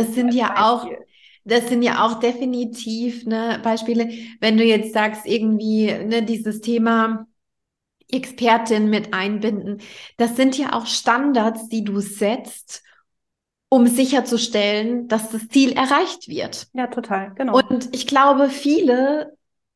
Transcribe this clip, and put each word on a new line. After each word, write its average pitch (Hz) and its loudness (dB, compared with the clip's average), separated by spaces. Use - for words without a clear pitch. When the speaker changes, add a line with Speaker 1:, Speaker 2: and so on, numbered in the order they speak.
Speaker 1:
das 220 -4
sind 247 0
Speaker 2:
als 240 2
Speaker 1:
ja 226 2
auch, 240 -2
Speaker 2:
Beispiel. - -14
Speaker 1:
das 233 2
sind 240 2
ja 220 2
auch 226 -4
definitiv, 240 -4
ne, 220 -2
Beispiele, 226 0
wenn 220 4
du 226 6
jetzt 220 2
sagst, 214 -2
irgendwie, 214 0
ne, 220 -2
dieses 220 -4
Thema 226 0
Expertin 233 0
mit 208 0
einbinden, 202 -4
das 233 0
sind 262 4
ja 285 -2
auch 233 -4
Standards, 233 0
die 220 -4
du 202 -2
setzt, - -6
um 240 6
sicherzustellen, 240 0
dass 214 -2
das 226 -8
Ziel 269 4
erreicht 285 0
wird. - -8
Speaker 2:
Ja, 254 -4
total, 202 -6
genau. 262 0
Speaker 1:
Und 254 0
ich - -6
glaube, 277 4
viele 285 0